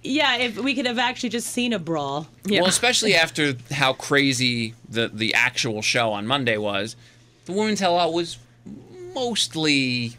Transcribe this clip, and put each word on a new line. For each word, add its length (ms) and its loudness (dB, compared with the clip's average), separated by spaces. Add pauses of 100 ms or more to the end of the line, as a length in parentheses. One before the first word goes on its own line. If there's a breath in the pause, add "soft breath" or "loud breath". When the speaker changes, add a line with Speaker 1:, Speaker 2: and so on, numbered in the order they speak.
Speaker 1:
Yeah, 340 2
if 200 -2
we 160 0
could 120 -2
have 140 -2
actually 300 -2
just 200 -4
seen 240 -2
a 60 -2
brawl. 480 -4 (180)
Speaker 2:
Yeah. 160 2
Speaker 3:
Well, 80 4
especially 460 2
after 400 2 (160)
how 220 2
crazy 800 2 (140)
the, 260 0
the 200 -2
actual 480 0
show 320 2
on 140 -6
Monday 300 0
was, 380 -2 (500 soft breath)
the 60 -10
Women 240 0
Tell 200 2
All 180 2
was 240 -4 (760)
mostly 1040 0